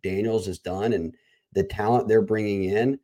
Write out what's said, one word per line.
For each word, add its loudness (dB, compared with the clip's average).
Daniels -2
has -6
done -2
and -4
the 2
talent 0
they're 6
bringing 0
in 0